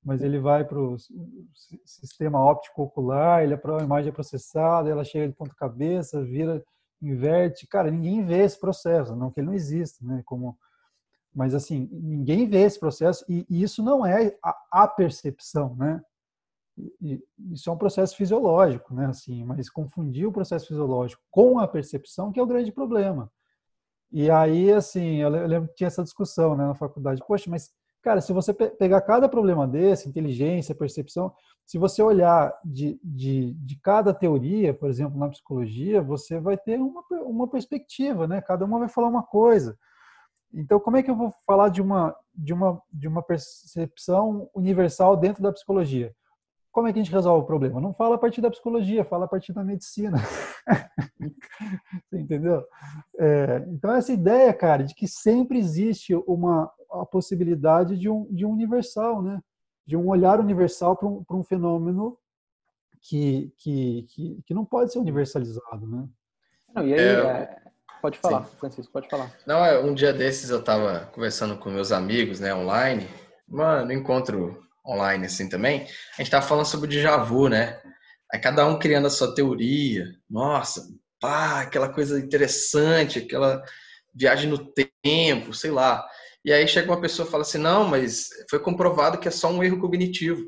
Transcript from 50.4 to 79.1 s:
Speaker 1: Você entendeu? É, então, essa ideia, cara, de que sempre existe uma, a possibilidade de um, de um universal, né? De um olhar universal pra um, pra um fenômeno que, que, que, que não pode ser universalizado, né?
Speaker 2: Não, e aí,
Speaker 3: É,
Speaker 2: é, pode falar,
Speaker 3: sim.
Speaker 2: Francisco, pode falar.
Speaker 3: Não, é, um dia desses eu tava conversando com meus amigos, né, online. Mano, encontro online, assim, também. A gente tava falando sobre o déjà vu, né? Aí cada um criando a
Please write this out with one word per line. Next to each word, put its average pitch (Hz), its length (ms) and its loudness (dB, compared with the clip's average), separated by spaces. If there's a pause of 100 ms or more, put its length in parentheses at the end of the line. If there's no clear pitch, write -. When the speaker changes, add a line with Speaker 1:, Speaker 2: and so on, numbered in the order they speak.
Speaker 1:
Você 185 100 -8
entendeu? 156 440 -2 (560)
É, 143 480 4
então, 180 260 -2
essa 254 180 0
ideia, 226 420 6
cara, 147 300 4
de 139 120 -6
que 196 120 -4
sempre 247 500 2
existe 185 580 0 (120)
uma, 170 440 2 (200)
a 180 140 -8
possibilidade 175 920 2
de 190 120 -2
um, 214 220 -2
de 185 140 -4
um 214 60 -2
universal, 226 680 -2
né? 190 180 -6 (460)
De 151 120 -4
um 175 100 0
olhar 190 320 6
universal 180 560 2
pra 202 120 -4
um, 202 160 -6
pra 175 140 -8
um 180 60 -4
fenômeno 180 760 -2 (840)
que, 143 560 -2
que, 127 520 -4
que, - 360 -12
que 170 80 -8
não 214 120 -2
pode 247 280 0
ser 240 60 -4
universalizado, 120 880 -4
né? 123 200 -8 (640)
Speaker 2:
Não, 165 140 -2
e 139 60 2
aí, 151 60 4
Speaker 3:
É, - 220 6
Speaker 2:
é, - 400 -4 (400)
pode 143 160 -4
falar, 147 280 0
Speaker 3:
sim. - 120 -20
Speaker 2:
Francisco, 131 360 -12
pode 139 160 -8
falar. 127 220 -8 (140)
Speaker 3:
Não, 160 180 2
é, 156 160 6
um 143 140 0
dia 139 200 4
desses 131 360 -2
eu 120 140 -2
tava 104 440 0
conversando 107 500 -4
com 101 120 -10
meus 98 220 -4
amigos, 98 480 0
né, 98 160 -2
online. 104 520 -2 (400)
Mano, 139 440 0
encontro 127 720 -4 (220)
online, 98 400 -2
assim, 190 240 -8
também. 113 360 -2 (320)
A - 40 -8
gente - 100 -4
tava 139 140 2
falando 151 200 0
sobre 147 220 -4
o - 20 -8
déjà 147 280 2
vu, 123 320 2
né? 113 300 0 (540)
Aí - 60 -6
cada 143 260 4
um 156 140 2
criando 143 280 2
a 139 40 2